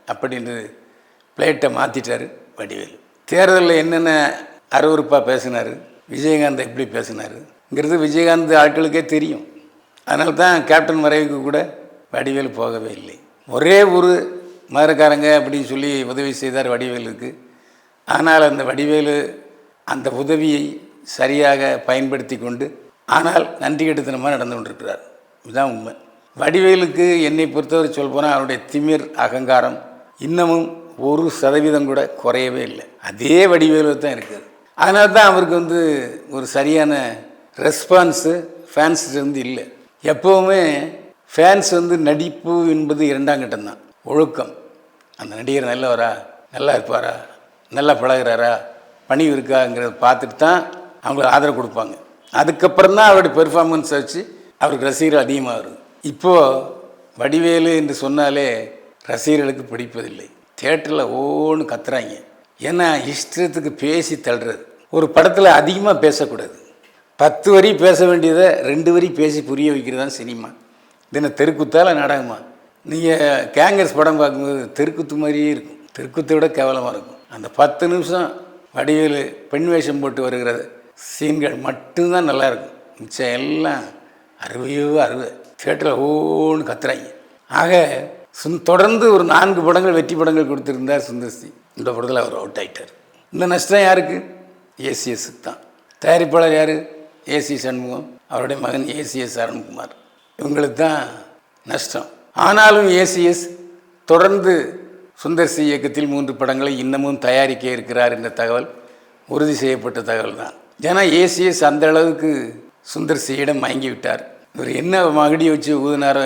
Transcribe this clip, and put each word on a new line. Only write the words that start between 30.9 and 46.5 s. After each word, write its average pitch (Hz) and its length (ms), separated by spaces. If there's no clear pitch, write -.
ஒரு 156 160
சதவீதம் 147 500
கூட 135 120
குறையவே 127 480
இல்லை. - 160
அதே 117 280
வடிவேலு 156 540
தான் 135 120
இருக்குது. 107 280
அதனால 202 260
தான் 208 140
அவருக்கு 180 300
வந்து 170 200
ஒரு 131 100
சரியான 151 380
ரெஸ்பான்ஸு 165 680
ஃபேன்ஸ்கிட்ட 151 500
இருந்து 139 260
இல்லை. 127 180
எப்போவுமே 190 500
ஃபேன்ஸ் 190 440
வந்து 170 180
நடிப்பு 160 440
என்பது 151 280
இரண்டாம் 139 300
கட்டம் 107 280
தான், - 120
ஒழுக்கம். 143 420
அந்த 107 200
நடிகர் 131 320
நல்லவரா, 120 400